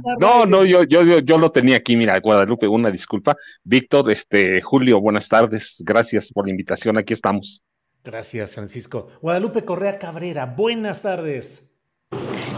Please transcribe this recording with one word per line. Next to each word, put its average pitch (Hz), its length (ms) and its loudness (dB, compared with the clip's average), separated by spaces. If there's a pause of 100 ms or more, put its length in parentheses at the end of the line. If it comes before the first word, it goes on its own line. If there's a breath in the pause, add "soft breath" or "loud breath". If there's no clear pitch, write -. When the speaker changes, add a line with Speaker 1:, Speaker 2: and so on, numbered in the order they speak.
Speaker 1:
agarra 240 140 -4
Speaker 2:
No, 220 220 4
Speaker 1:
aire. 202 100 2
Speaker 2:
no, 190 140 6
yo, 180 180 6
yo, 156 180 4
yo, 170 180 6
yo 151 200 2
lo 160 120 2
tenía 127 260 4
aquí, 120 180 0
mira, 104 240 2
Guadalupe, 107 480 2
una 110 240 0
disculpa. 104 440 -4 (280 loud breath)
Víctor, 127 480 2
este, 95 500 0
Julio, 127 400 2
buenas 104 260 -2
tardes, 110 520 0
gracias 104 520 -2
por 101 140 -4
la 95 60 -6
invitación, 110 480 -4
aquí 107 140 -6
estamos. 104 500 -6 (400)
Speaker 1:
Gracias, 110 500 -12
Francisco. 107 540 -14 (120)
Guadalupe 196 460 -6
Correa 196 320 -6
Cabrera, 165 480 -10
buenas 208 560 -6
tardes. 160 680 -8 (920 loud breath)